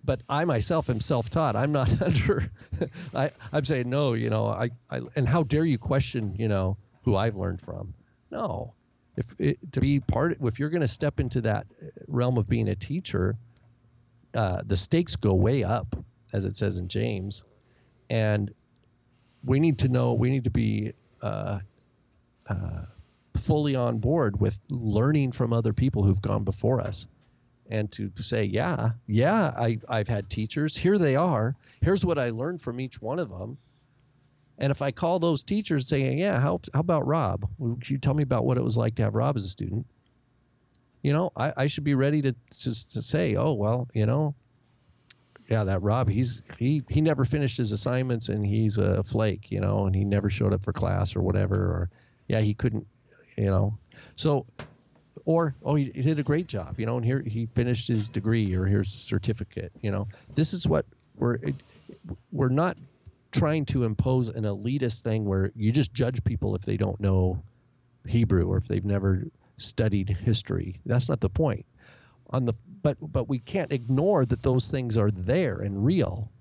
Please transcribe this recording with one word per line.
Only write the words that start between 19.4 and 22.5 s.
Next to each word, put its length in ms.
we 160
need 200
to 80
know, 260
we 160
need 140
to 60
be, 420
uh, 380
uh, 340